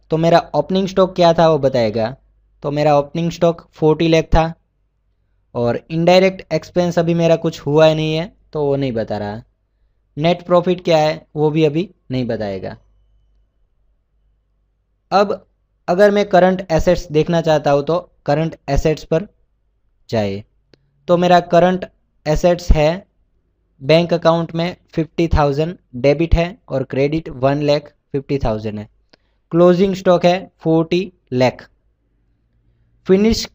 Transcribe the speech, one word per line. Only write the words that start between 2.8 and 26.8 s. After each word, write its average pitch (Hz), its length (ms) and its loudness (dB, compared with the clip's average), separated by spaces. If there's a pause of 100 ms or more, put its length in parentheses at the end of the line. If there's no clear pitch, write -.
ओपनिंग 165 340 -4
स्टॉक 165 420 -2
फ़ोर्टी 156 340 0
लाख 160 180 2
था 165 280 0 (1040)
और 120 240 -2 (120)
इनडायरेक्ट 180 600 2
एक्सपेंस 175 460 -2
अभी 170 160 0
मेरा 165 220 2
कुछ 165 240 -6
हुआ 156 320 4
नहीं 156 220 -4
है 170 160 -6 (220)
तो 151 120 -4
वो 139 100 0
नहीं 139 180 -2
बता 107 240 -6
रहा। 104 240 -8 (760)
नेट 170 280 -2
प्रॉफिट 175 380 0
क्या 165 140 2
है 156 280 -2 (100)
वो 151 160 0
भी 156 140 2
अभी 151 240 -2 (220)
नहीं 127 160 -4
बताएगा। 101 480 -6 (2250)
अब 196 340 0 (420)
अगर 202 240 4
मैं 202 180 0
करंट 185 420 2
एसेट्स 170 400 0
देखना 156 300 0
चाहता 151 300 0
हूँ 143 140 0
तो 160 140 -2 (260)
करंट 156 300 -2 (140)
एसेट्स 151 340 -2
पर 165 240 -4 (840)
जाए 104 340 -4 (640)
तो 175 100 2
मेरा 175 220 4 (100)
करंट 180 360 2 (400)
एसेट्स 170 460 0
है, 160 360 0 (760)
बैंक 165 320 2
अकाउंट 165 420 0
में 170 200 -6 (180)
फिफ्टी 165 360 -4
थाउजेंड 156 480 -2 (200)
डेबिट 147 380 0
है 170 200 -2 (140)
और 135 160 -4